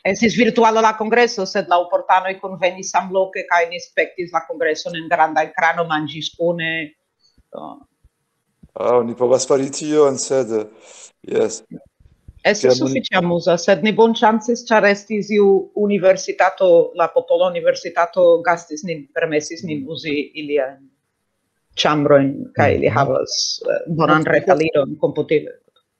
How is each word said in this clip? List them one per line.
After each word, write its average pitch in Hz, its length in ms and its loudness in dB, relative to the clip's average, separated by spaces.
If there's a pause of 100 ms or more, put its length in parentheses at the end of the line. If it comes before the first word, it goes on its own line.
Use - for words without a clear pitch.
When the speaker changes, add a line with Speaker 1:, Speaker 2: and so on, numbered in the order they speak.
Speaker 1:
estis 196 320 0
virtuala 220 440 2
la 220 160 2
kongreso, 220 500 0
sed 190 220 -4
la 175 100 4
oportanoj 190 640 0
kunvenis 185 500 -6
samloke 190 560 -2
kaj 170 240 2
ni 175 80 -10
spektis 175 540 -6
la 160 80 0
kongreson 165 560 -6
en 160 120 -10
granda 160 340 0
ekrano, 165 420 -2
manĝis 156 520 -6
kune. 160 560 -4 (600)
Do - 260 -16 (920)
Speaker 2:
Ah, 117 260 0
oni 117 160 -4
povas 123 320 0
fari 135 240 0
tion, 151 480 0
sed, 131 300 -2 (720)
jes. - 420 -2 (840)
Speaker 1:
Estis 165 300 4
Speaker 2:
Kiam 127 120 -2
oni 131 40 0
Speaker 1:
sufiĉe 202 260 -4
amuza, 175 400 0
sed 190 280 2
ni 214 80 2
bonŝancis, 226 760 2
ĉar 214 180 2
estis 202 460 0
iu 196 420 4
universitato, 185 1200 2
la 170 140 0
Popola 170 400 0
Universitato 170 920 2
gastis 165 420 -2
nin, 156 300 -8
permesis 160 500 -4
nin 151 240 -8
uzi 147 460 -6
iliajn 139 560 -6 (840)
ĉambrojn, 143 800 2
kaj 147 200 2
ili 135 140 0
Speaker 3:
Mhm. - 80 -2
Speaker 1:
havas, - 680 -2
eh, - 260 -4
bonan 156 340 2
Speaker 2:
Mhm. 147 80 -2
Speaker 1:
retaliron 147 680 0
komputile. 151 540 -2 (500)